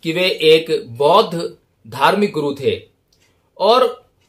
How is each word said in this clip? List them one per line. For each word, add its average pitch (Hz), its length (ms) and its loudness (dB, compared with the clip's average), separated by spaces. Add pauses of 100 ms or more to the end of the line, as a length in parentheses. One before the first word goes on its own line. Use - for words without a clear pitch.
कि 165 100 -6
वे 180 140 -2
एक 160 640 2
बौद्ध 170 640 0 (360)
धार्मिक 156 460 0
गुरु 143 280 -4
थे 107 200 -2 (800)
और 233 400 2 (300)